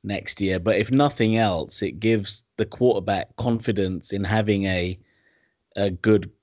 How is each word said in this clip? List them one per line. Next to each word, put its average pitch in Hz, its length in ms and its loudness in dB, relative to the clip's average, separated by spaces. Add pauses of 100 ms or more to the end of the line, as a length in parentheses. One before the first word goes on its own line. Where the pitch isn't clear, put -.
next - 380 -6
year. 92 180 0
But 92 180 2
if 107 140 0
nothing 127 460 2
else, 98 440 -2
it 78 180 -6
gives 107 440 -2 (140)
the 110 80 0
quarterback 104 720 0
confidence 104 760 -2
in 98 120 -2
having 104 420 0
a, 92 340 -2 (760)
a 101 140 0
good 95 400 2 (140)